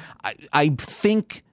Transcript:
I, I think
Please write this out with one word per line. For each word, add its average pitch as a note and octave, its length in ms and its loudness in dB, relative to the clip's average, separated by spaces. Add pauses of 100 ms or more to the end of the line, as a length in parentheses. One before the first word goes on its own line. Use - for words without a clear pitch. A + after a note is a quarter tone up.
(240)
I, G#2+ 100 -6 (180)
I D3 160 4 (100)
think - 640 -2 (100)